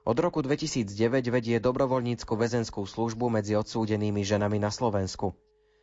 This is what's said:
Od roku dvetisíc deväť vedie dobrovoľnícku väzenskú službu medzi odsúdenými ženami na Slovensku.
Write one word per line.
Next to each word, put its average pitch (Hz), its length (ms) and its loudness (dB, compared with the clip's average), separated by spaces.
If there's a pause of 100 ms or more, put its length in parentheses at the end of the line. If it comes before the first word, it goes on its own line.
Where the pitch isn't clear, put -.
Od 110 80 2
roku 156 320 0
dvetisíc 131 480 -2
deväť 117 400 2
vedie 117 240 2
dobrovoľnícku 123 800 0
väzenskú 113 480 0
službu 113 480 -2
medzi 104 240 0
odsúdenými 104 640 0
ženami 104 400 2
na 104 80 0
Slovensku. 101 640 -2 (500)